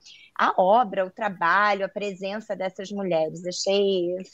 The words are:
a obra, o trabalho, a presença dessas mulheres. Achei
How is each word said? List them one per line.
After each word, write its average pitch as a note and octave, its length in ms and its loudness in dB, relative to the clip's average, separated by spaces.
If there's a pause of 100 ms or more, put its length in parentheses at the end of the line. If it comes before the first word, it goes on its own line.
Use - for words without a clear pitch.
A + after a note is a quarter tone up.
(380)
a A#3+ 220 2
obra, G3 460 4
o F#3 40 -10
trabalho, G3 760 0
a - 20 -4
presença G3+ 680 -8
dessas F#3 380 -6
mulheres. E3+ 540 -2
Achei F#3+ 680 0 (200)